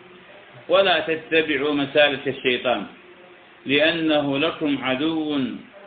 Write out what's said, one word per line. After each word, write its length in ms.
ولا 300
تتبعوا 760
مسالك 540
الشيطان، 560
لأنه 720
لكم 440
عدو 580